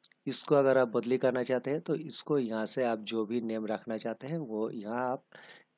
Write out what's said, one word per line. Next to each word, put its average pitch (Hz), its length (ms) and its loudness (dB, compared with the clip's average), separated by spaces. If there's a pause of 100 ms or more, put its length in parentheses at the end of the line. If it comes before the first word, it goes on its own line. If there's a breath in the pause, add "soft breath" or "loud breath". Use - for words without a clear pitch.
(280)
इसको 143 280 0
अगर 135 220 6
आप 127 120 6
बदली 120 280 2
करना 127 260 2
चाहते 127 280 -2
हैं 156 100 -2
तो 165 160 -2
इसको 156 420 -2
यहाँ 110 280 0
से 127 180 0
आप 117 160 2
जो 110 240 -2
भी 117 180 -2
नेम 110 240 -4
रखना 107 300 -4
चाहते 113 300 -6
हैं 160 120 -4
वो 113 320 -2
यहाँ 113 320 -6
आप 127 200 -2 (540 loud breath)